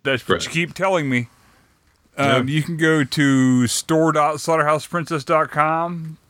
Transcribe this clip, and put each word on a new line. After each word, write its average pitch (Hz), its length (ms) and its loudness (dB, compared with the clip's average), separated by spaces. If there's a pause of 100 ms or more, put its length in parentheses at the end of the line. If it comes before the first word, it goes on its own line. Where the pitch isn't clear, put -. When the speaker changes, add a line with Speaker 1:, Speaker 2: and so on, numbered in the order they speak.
Speaker 1:
That's 135 220 -2
what - 160 0
Speaker 2:
Brett. - 40 -8
Speaker 1:
you - 60 -10
keep 165 240 -4
telling 175 340 0
me. 123 220 -2 (880)
Um, 135 280 2
Speaker 2:
Yeah. 143 100 0
Speaker 1:
you 156 60 2
can 170 140 -6
go 160 280 2
to 131 640 2
store 160 440 0
dot 151 280 0
slaughterhouseprincess 156 840 -2
dot 156 260 0
com 160 680 -2 (100)